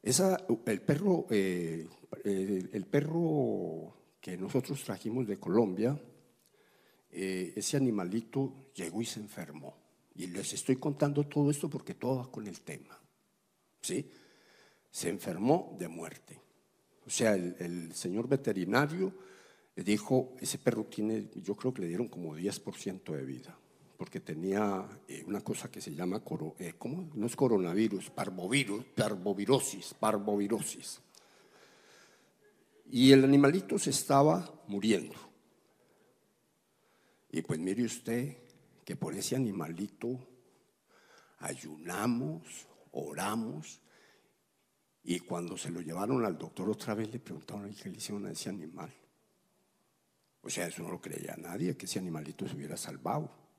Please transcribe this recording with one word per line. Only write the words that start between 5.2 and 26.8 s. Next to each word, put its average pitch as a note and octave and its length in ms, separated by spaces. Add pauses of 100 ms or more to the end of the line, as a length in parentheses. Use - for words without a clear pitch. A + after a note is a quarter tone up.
de G2+ 120
Colombia, G#2+ 600 (1080)
eh, F#2 460
ese G#2+ 200
animalito A#2 960
llegó E2+ 280
y - 20
se - 160
enfermó. E2+ 560 (380)
Y F#2 140
les F2+ 260
estoy - 220
contando C#3+ 500
todo D3 240
esto D3 180
porque C#3+ 240
todo C3 240
va C3 160
con G#2+ 140
el F#2 160
tema, - 360 (840)
¿sí? - 280 (800)
Se - 200
enfermó G#2+ 680
de F2 100
muerte. E2 520 (680)
O A#2+ 40
sea, A2 240
el, F2+ 240
el F2 360
señor G#2+ 340
veterinario C3+ 840 (640)
le F#2 80
dijo, G#2+ 560
"Ese - 200
perro A2 260
tiene", G#2+ 500
yo F#2+ 220
creo B2+ 180
que G2+ 80
le E2+ 60
dieron G2 200
como E2 280
diez F#2 240
por - 160
ciento F#2 380
de C#2 100
vida, C2 340 (380)
porque - 240
tenía, F#2+ 680 (220)
eh, - 180
una G2 140
cosa - 300
que - 100
se D#2+ 140
llama F2+ 260
coro-, - 380
eh, E2+ 200
¿cómo? D#3+ 360